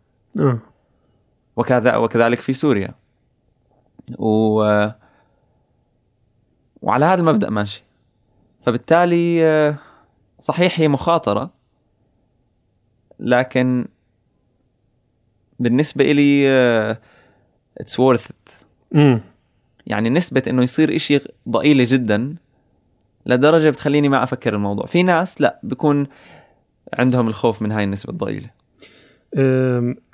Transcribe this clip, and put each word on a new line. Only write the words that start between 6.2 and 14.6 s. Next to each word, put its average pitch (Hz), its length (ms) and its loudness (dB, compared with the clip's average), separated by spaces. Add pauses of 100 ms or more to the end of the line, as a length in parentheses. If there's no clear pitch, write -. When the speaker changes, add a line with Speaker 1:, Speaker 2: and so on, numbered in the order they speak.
Speaker 2:
وعلى 127 240 0
هذا 180 160 2
المبدأ 151 280 0
ماشي. 104 340 -6 (800)
فبالتالي، 170 840 0
آه، 151 300 2 (640)
صحيح - 400 -2
هي 156 80 2
مخاطرة، 143 640 -2 (1700)
لكن 127 640 -2 (1700)